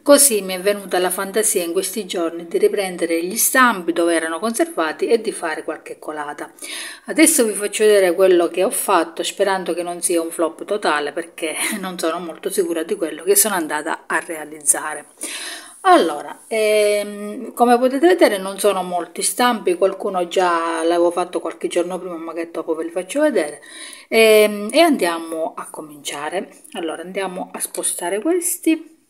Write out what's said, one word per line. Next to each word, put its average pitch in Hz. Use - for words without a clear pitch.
Così 277
mi 190
è 180
venuta 196
la 180
fantasia 190
in 170
questi 185
giorni 170
di 208
riprendere 180
gli 196
stampi 214
dove 170
erano 160
conservati 214
e 233
di 196
fare 160
qualche 156
colata. 147
Adesso 254
vi 214
faccio 208
vedere 202
quello 185
che 180
ho 240
fatto, 175
sperando 185
che 175
non 175
sia 170
un 165
flop 165
totale, 151
perché 160
<laughs> 220
non 185
sono 165
molto 170
sicura 170
di 196
quello 151
che 202
sono 208
andata 156
a 165
realizzare. 151
Allora, 165
ehm, 208
come 240
potete 262
vedere 339
non 196
sono 190
molti 180
stampi, 208
qualcuno 190
già 165
l'avevo 175
fatto 175
qualche 165
giorno 180
prima, 175
magari 165
dopo 160
ve 165
li 165
faccio 185
vedere. 185
Ehm, 214
e 285
andiamo 165
a 147
cominciare. 151
Allora, 165
andiamo 185
a 180
spostare 180
questi 330